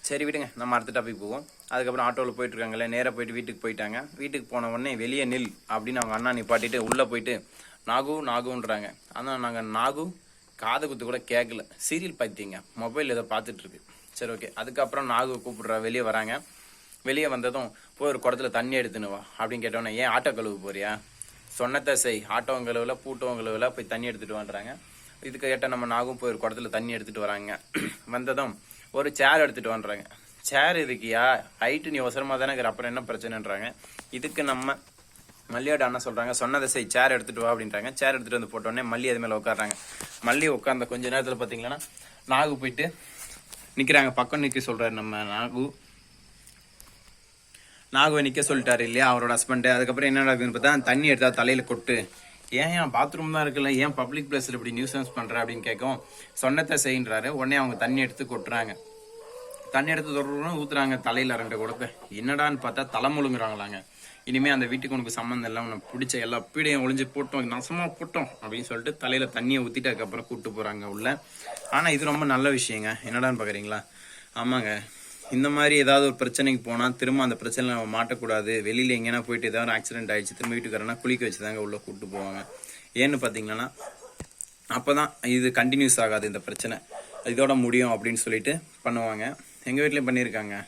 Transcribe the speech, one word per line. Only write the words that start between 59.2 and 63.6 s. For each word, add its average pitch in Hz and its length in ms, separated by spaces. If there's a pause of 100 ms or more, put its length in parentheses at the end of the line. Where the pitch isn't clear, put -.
தண்ணி 139 200
எடுத்து 151 240
தொடர்ந்து 143 480
ஊத்துறாங்க 139 380
தலையில 123 360
ரெண்டு 113 200
குடத்தை. 113 320 (260)
என்னடான்னு 143 480
பார்த்தா, 123 260
தலை 135 300
முழுங்குறாங்களாங்க. 107 640 (400)